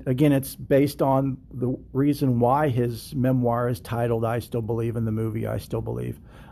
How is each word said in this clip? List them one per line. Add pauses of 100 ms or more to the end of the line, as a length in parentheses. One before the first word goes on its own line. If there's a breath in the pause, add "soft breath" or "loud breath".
again,
it's
based
on (140)
the (160)
reason
why
his
memoir
is
titled
I
Still
Believe
in
the
movie
I
Still
Believe. (320 loud breath)